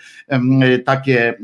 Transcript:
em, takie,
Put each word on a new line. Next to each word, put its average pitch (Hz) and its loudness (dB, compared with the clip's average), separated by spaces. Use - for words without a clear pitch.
em, 131 0
takie, 131 -2